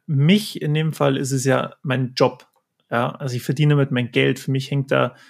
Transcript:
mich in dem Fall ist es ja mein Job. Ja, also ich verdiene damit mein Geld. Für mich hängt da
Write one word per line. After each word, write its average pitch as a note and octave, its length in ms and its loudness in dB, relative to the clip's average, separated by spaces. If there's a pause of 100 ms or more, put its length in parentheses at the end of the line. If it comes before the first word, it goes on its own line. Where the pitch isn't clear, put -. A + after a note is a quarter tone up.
mich E3 560 2
in D3+ 140 -2
dem D#3 180 -2
Fall C#3 240 0
ist C3+ 140 -4
es C3 120 -2
ja C3 380 0
mein B2+ 340 -2
Job. - 300 2 (460)
Ja, B2 240 0
also B2+ 200 -8
ich A#2+ 60 -6
verdiene D3 320 2
damit C#3 180 2
mein B2 200 -2
Geld. C3+ 260 2
Für - 140 -8
mich C3 180 -4
hängt C#3 220 -2
da C3 240 0 (140)